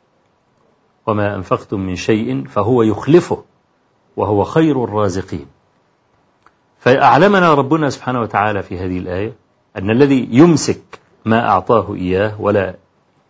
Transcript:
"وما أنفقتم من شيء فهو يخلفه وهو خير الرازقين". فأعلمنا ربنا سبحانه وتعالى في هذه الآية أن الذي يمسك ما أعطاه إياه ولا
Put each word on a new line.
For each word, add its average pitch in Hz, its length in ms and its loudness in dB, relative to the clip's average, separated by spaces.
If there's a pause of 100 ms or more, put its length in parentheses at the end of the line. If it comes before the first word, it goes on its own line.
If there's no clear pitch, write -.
(1080)
"وما 104 280 -2
أنفقتم 101 440 -6
من 92 160 -6
شيء 117 520 -2
فهو 120 360 0
يخلفه 120 600 2 (760)
وهو 101 260 0
خير 147 400 0
الرازقين". 98 600 -4 (1300)
فأعلمنا 151 720 4
ربنا 139 360 0
سبحانه 127 320 -6
وتعالى 104 420 -2
في 92 160 -10
هذه 92 180 -6
الآية 90 360 -8 (440)
أن 98 120 -4
الذي 131 420 2
يمسك - 680 2 (260)
ما 113 240 0
أعطاه 98 460 0
إياه 95 460 -2
ولا 101 340 -2 (540)